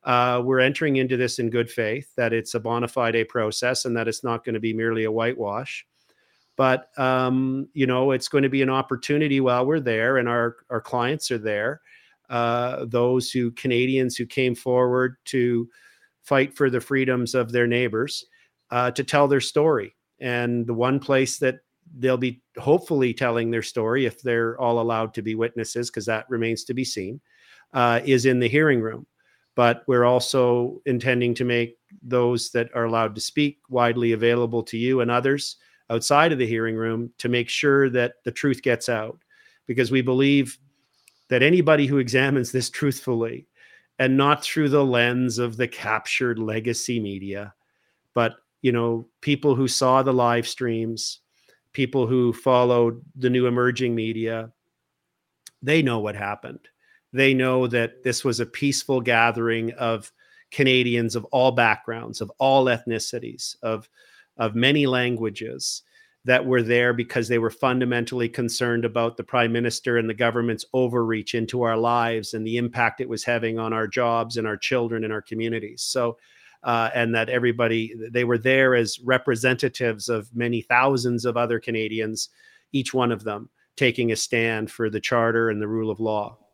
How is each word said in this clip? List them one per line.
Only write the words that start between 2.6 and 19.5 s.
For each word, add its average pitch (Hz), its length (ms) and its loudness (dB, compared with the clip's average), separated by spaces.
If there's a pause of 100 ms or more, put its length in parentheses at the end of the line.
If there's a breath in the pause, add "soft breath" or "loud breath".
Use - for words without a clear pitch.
bona 117 260 -2
fide 117 400 0
process 123 600 -2
and 120 100 -2
that 113 100 -2
it's 113 160 -6
not 120 220 -4
gonna 110 160 -4
be 110 140 -4
merely 113 300 -2
a 110 60 -2
whitewash. 113 760 -4 (680)
But, 131 420 0
um, 131 760 0
you 135 140 0
know, 127 260 2
it's 127 160 -2
going 139 160 2
to 135 60 2
be 135 120 0
an 131 80 2
opportunity 135 720 0
while 127 260 2
we're 156 140 0
there 123 380 0
and 120 100 0
our, 117 280 0 (140)
our 117 100 -4
clients 127 500 -4
are 120 80 -2
there, 107 420 -4 (500 soft breath)
uh, 123 560 -2
those 123 460 2
who, 120 200 0
Canadians 127 640 0
who 120 100 -4
came 127 280 0
forward 127 720 0
to 120 440 0 (540 soft breath)
fight 139 320 2
for 135 160 2
the 123 100 0
freedoms 127 540 -2
of 120 160 0
their 120 160 2
neighbors, 120 600 -2 (440 soft breath)
uh, 123 220 0
to 139 100 -4
tell 143 240 4
their 139 140 4
story. 143 560 0 (240)